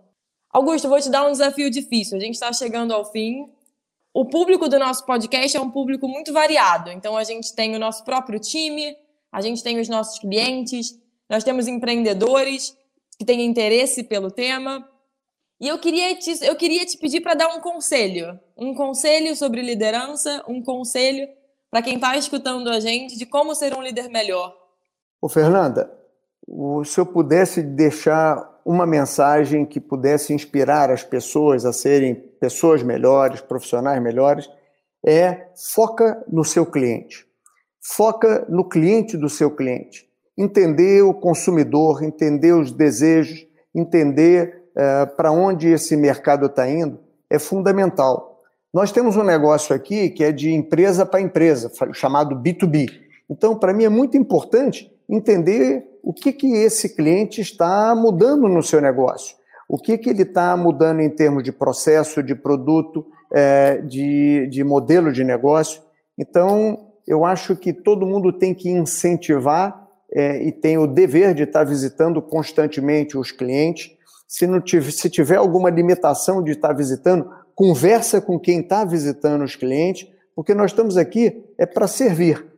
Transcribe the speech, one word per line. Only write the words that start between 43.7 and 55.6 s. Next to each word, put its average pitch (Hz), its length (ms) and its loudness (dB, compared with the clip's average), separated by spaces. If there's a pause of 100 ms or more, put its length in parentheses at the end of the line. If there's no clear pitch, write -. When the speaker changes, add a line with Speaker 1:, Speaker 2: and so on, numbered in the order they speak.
Speaker 2:
entender, 170 880 2 (140)
eh, 139 300 2
pra 156 240 0
onde 170 380 2
esse 165 280 2
mercado 143 520 2
tá 131 200 0
indo, 151 300 -2 (300)
é 147 100 2
fundamental. 185 1040 0 (320)
Nós 196 180 0
temos 240 260 2
um 220 60 2
negócio 151 540 2
aqui 196 320 -2
que 156 160 -2
é 151 80 2
de 147 200 -2
empresa 175 520 2
pra 190 160 0
empresa, 156 500 2
fa-, - 220 -6
chamado 143 420 0
B 139 200 -2
two 180 140 0
B. 147 180 2 (440)
Então, 220 260 0
pra 190 160 0
mim 220 120 2
é 220 40 4
muito 240 280 2
importante 226 760 0 (180)
entender 220 760 0 (180)